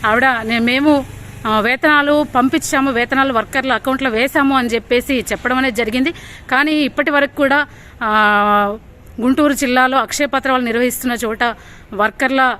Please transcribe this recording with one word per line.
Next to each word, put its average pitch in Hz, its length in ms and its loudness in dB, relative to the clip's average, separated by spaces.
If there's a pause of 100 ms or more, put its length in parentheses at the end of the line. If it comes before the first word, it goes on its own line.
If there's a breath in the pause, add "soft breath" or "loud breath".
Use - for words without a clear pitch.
ఆవిడ, 226 200 2
"నే-, 233 360 0
మేము, 269 440 2 (400)
ఆ, 220 140 2
వేతనాలు 285 720 2
పంపించాము, 269 580 0
వేతనాలు 262 400 0
వర్కర్ల 247 400 -2
అకౌంట్లో 262 380 -2
వేశాము" 269 460 0
అని 240 120 0
చెప్పేసి 240 640 -2
చెప్పడం 247 260 -2
అనేది 262 180 -2
జరిగింది. 247 360 -2 (380 loud breath)
కానీ 294 220 2
ఇప్పటి 294 380 0
వరకు 285 260 0
కూడా, 285 300 2 (360 loud breath)
ఆ, 208 760 2 (420)
గుంటూరు 269 320 2
జిల్లాలో 254 460 2
అక్షయ 254 280 -2
పాత్ర 269 240 -2
వాళ్ళు 254 140 2
నిర్వహిస్తున్న 240 600 -2
చోట 220 200 -2 (500 loud breath)
వర్కర్ల 247 640 0